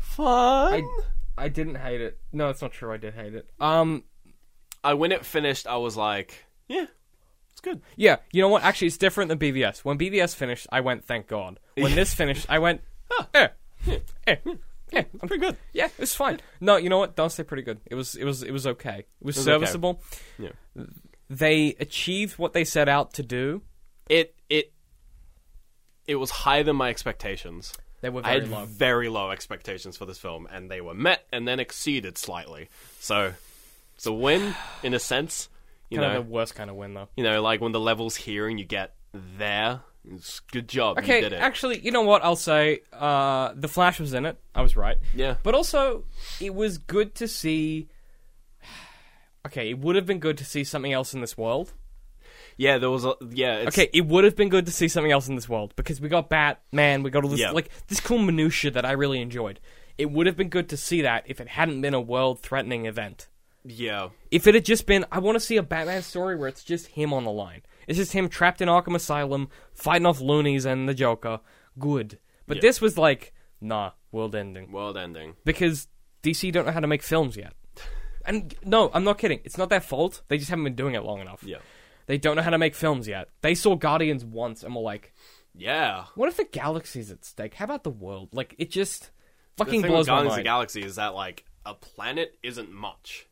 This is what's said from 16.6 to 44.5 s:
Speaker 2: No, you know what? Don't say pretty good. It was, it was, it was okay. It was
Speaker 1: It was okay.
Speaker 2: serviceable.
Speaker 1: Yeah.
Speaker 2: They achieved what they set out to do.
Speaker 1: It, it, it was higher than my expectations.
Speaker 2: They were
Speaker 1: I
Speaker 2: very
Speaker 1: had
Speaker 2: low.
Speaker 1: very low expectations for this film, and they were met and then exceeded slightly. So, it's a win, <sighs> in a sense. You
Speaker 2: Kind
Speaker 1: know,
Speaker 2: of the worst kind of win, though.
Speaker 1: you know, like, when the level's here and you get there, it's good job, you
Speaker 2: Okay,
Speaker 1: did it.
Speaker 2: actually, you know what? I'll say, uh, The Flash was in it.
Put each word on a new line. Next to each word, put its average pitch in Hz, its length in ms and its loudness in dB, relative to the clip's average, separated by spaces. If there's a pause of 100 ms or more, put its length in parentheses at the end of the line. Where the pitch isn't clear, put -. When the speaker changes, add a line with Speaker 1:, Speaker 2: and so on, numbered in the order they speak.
Speaker 2:
No, 196 160 6
you 175 120 2
know 185 100 4
what? 190 160 0
Don't 160 160 0
say 160 140 -8
pretty 135 180 -8
good. 110 240 -8
It - 80 -10
was, 131 220 -8
it - 80 -8
was, 135 180 -4
it - 80 -10
was 135 160 -4
okay. 120 320 -6 (220)
It - 40 -20
was 139 120 -6
Speaker 1:
It 135 40 -2
was 131 80 2
okay. 151 60 8
Speaker 2:
serviceable. 165 480 0 (360)
Speaker 1:
Yeah. 98 120 -10 (800)
Speaker 2:
They 151 500 2
achieved - 600 -4
what 170 160 -2
they 170 100 2
set 147 240 2
out 143 260 2
to 147 80 -8
do. 131 400 -4 (460)
Speaker 1:
It, 165 260 4 (140)
it, 151 240 0 (1300)
it 143 100 -2
was 131 140 -4
higher 143 340 2
than 147 120 2
my 127 140 0
expectations. 98 840 -8 (280)
Speaker 2:
They 123 100 -6
were 123 140 -8
Speaker 1:
I 123 140 2
Speaker 2:
very - 20 2
Speaker 1:
had 127 100 -8
Speaker 2:
low. 104 140 -6
Speaker 1:
very 120 440 2
low 101 220 -2
expectations 95 680 -10
for 101 100 -12
this 90 120 -14
film, 85 320 -12
and 92 200 -14
they 92 100 -8
were 85 140 -12
met 160 380 0
and 120 140 -6
then 127 140 -2
exceeded 123 580 -4
slightly. 80 500 -12 (300)
So, 101 340 0 (600)
it's - 120 -10
a 110 60 -2
win, 156 420 2 (140)
<sighs> - 140 -16
in 123 120 -2
a 123 40 0
sense. 135 500 -4 (400)
You - 100 -6
Speaker 2:
Kind 101 140 0
Speaker 1:
know, 107 80 0
Speaker 2:
of 117 60 -8
the 113 60 -12
worst 113 240 -4
kind 104 140 -12
of 98 60 -14
win, 101 180 -12
though. 98 220 -12
Speaker 1:
you 127 80 -4
know, 107 180 4
like, 110 180 2
when 113 120 -2
the 113 80 0
level's 113 360 0
here 107 320 -6
and 110 100 -4
you 98 60 -8
get 95 300 -6 (180)
there, 104 720 -4 (280)
it's - 300 -16
good 120 260 -8
job, 120 300 2
you - 80 -2
Speaker 2:
Okay, 240 160 4
Speaker 1:
did 104 140 0
it. - 60 -4
Speaker 2:
actually, 254 400 0
you 233 120 -2
know 240 100 4
what? 208 220 8
I'll 170 120 4
say, 151 440 4 (120)
uh, 139 640 2
The 139 140 -6
Flash 175 320 4
was 143 140 -4
in 127 100 0
it. 160 120 -4 (180)